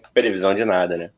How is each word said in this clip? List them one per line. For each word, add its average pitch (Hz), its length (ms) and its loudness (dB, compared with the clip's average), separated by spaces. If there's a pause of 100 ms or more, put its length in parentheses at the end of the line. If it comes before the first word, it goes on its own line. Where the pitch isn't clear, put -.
(120)
previsão 98 420 0
de 110 120 0
nada, 90 320 0
né? 85 200 -10